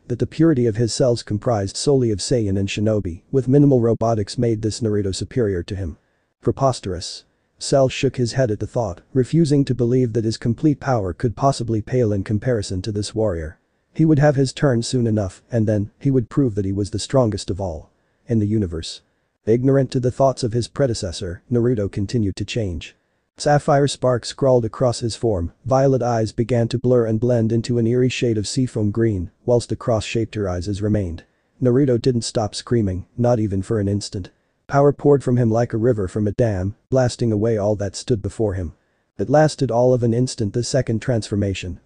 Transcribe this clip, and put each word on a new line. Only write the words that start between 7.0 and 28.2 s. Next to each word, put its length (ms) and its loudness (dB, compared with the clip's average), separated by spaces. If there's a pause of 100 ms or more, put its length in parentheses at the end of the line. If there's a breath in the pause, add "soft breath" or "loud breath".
Cell 300 2
shook 260 -2
his 180 -2
head 160 0
at 100 -4
the 60 -6
thought, 360 -6 (120)
refusing 520 2
to 100 -2
believe 380 2
that 120 -2
his 120 -4
complete 420 0
power 340 -2
could 220 -4
possibly 440 0
pale 320 0
in 120 -2
comparison 580 -2
to 100 -6
this 220 -6
warrior. 460 -4 (340)
He 120 2
would 120 4
have 180 4
his 160 2
turn 300 0
soon 240 -2
enough, 460 -2
and 160 2
then, 320 0
he 100 0
would 200 0
prove 260 0
that 100 -2
he 60 -2
was 180 -2
the 80 -6
strongest 540 0
of 100 -6
all. 300 -8 (360)
In 120 2
the 80 2
universe. 540 -4 (440)
Ignorant 460 2
to 80 -2
the 120 0
thoughts 320 0
of 100 -2
his 140 -2
predecessor, 840 -4
Naruto 400 0
continued 460 -2
to 80 -6
change. 500 -6 (420)
Sapphire 500 2
sparks 460 -2
crawled 320 2
across 340 -2
his 160 -4
form, 360 -2 (140)
violet 380 2
eyes 280 -2
began 360 0
to 100 -4
blur 300 2
and 120 0
blend 320 2
into 280 0
an 80 2
eerie 220 2
shade 280 0